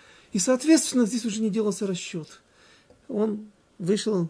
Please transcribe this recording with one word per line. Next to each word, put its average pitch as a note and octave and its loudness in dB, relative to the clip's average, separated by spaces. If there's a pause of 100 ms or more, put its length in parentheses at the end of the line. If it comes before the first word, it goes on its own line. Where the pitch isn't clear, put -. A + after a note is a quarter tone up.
(340)
И, G#3 0
соответственно, C4 4
здесь A3+ -2
уже A3 -4
не A3 0
делался G#3 -2
расчёт. F3+ -6 (800)
Он G#3+ -4 (260)
вышел F#3 0